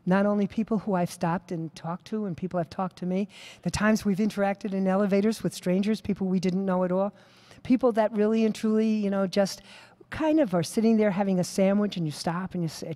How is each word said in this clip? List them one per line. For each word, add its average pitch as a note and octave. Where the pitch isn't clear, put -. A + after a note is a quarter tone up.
not G3
only G#3
people A3
who G3
I've F3+
stopped F3
and E3
talked E3
to G#3+
and F3
people F3+
have E3
talked F#3
to F3+
me, F#3+
the F3
times G#3+
we've G3
interacted G3+
in F#3+
elevators G3+
with F3+
strangers, G3
people F#3+
we F#3
didn't F#3
know F#3
at F3+
all, G3
people B3
that G#3+
really A3
and G#3+
truly, A3
you G#3+
know, G3
just G3
kind D#4
of G3+
are E3+
sitting A3+
there G#3+
having F#3+
a F3
sandwich G3
and E3+
you D3
stop F3+
and F3
you D#3+
s-, -